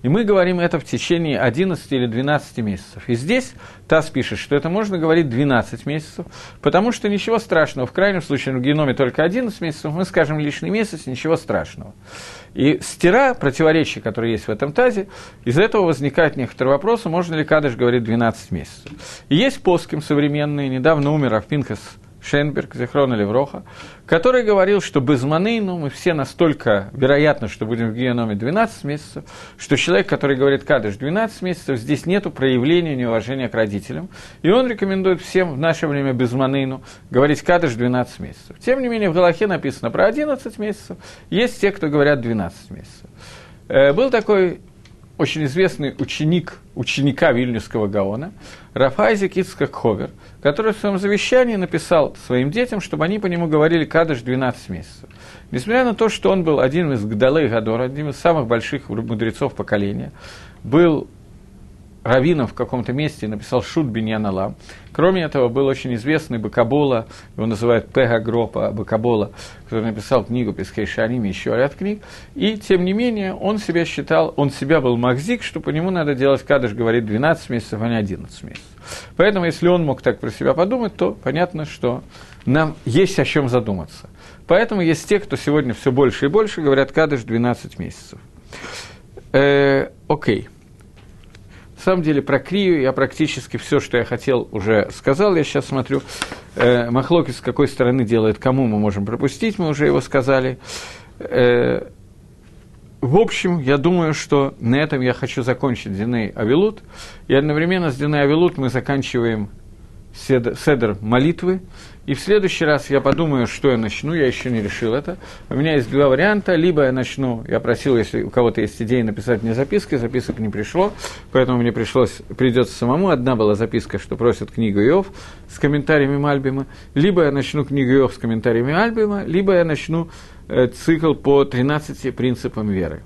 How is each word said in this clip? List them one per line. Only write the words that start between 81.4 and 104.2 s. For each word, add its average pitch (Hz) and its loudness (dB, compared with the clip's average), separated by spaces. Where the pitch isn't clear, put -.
что 127 -4
нам 151 2
есть 156 2
о 139 2
чём 139 0
задуматься. 107 -4
Поэтому 208 2
есть 160 0
те, 202 2
кто - -6
сегодня 143 0
всё - 0
больше 131 2
и 139 2
больше 202 0
говорят 135 2
кадыш 143 0
двенадцать 117 -2
месяцев. - -12
Э, 139 4
окей. 127 -2
На - -18
самом 185 2
деле, 151 2
про 139 0
Крию 180 0
я 131 2
практически 135 -2
всё, 139 0
что - -4
я 117 2
хотел, 123 -2
уже 104 2
сказал. 185 0
Я 156 2
щас 131 -2
смотрю, 135 -4
э, 120 2
махлокис 131 2
с - -16
какой 127 0
стороны 123 2
делает, 110 2
кому 131 2
мы 107 0
можем 101 0
пропустить, 139 -2
мы 175 0
уже 147 0
его 143 2
сказали. 131 0
Э, 123 2
в 135 0
общем, 185 2
я 139 2
думаю, 165 2
что 139 0